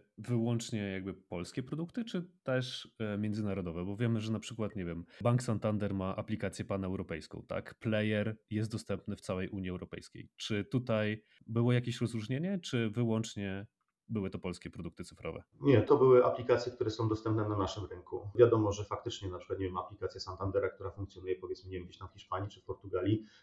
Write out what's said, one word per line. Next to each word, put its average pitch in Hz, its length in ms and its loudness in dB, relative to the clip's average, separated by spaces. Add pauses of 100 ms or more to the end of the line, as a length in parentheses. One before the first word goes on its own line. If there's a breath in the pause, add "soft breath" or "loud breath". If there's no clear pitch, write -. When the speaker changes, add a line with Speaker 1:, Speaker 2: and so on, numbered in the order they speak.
(180)
Speaker 1:
wyłącznie 113 720 -2
jakby 95 220 -6
polskie 90 480 -6
produkty, 165 420 -6
czy 180 240 -6 (140)
też, - 560 -4
e, 104 200 -2
międzynarodowe? 98 640 -2
Bo 101 120 -4
wiemy, 113 240 2
że 110 120 -4
na 107 60 0
przykład, 110 380 -6
nie 92 80 -4
wiem, 85 200 -4 (160 loud breath)
Bank 120 220 4
Santander 104 520 0
ma 95 220 -2
aplikację 104 480 -4
paneuropejską, 95 840 -4
tak? - 260 -6
Player 107 640 0 (140)
jest 107 220 -2
dostępny 107 440 -6
w - 40 -20
całej 95 280 -4
Unii 95 220 -6
Europejskiej. - 640 -10
Czy 101 280 -2
tutaj 107 580 0 (240 soft breath)
było 117 260 2
jakieś 123 280 0
rozróżnienie, 131 640 -2
czy 117 280 0
wyłącznie 104 760 -2 (420)
były 98 220 -2
to 87 80 -8
polskie - 320 -6
produkty 87 340 -10
cyfrowe? - 380 -10 (180)
Speaker 2:
Nie, 131 220 8
to 147 140 8
były 123 280 10
aplikacje, 123 480 2
które 110 180 -2
są 110 180 0
dostępne 107 400 0
na 104 80 0
naszym 95 300 -2
rynku. 90 340 -8 (140)
Wiadomo, 113 380 8
że 101 120 -4
faktycznie - 440 -6
na 90 100 -6
przykład, 95 200 -6
nie 95 80 0
wiem, 92 100 -4
aplikacja 95 440 -6
Santandera, 95 480 0
która 95 220 -8
funkcjonuje, 92 500 -6
powiedzmy, 92 300 -10
nie 92 80 -6
wiem, 90 80 -8
gdzieś - 120 -20
tam 95 100 -14
w - 40 -20
Hiszpanii 98 380 -6
czy - 100 -18
w - 40 -20
Portugalii, 98 600 0 (180 loud breath)